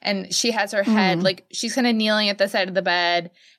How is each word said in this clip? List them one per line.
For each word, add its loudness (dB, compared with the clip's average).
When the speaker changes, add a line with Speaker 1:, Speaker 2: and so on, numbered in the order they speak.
Speaker 1:
And -4
she -2
has -2
her 0
head, 2
Speaker 2:
Mm. -2
Speaker 1:
like, 0
she's -6
kinda 2
kneeling 0
at -4
the 0
side -2
of -6
the 0
bed, 0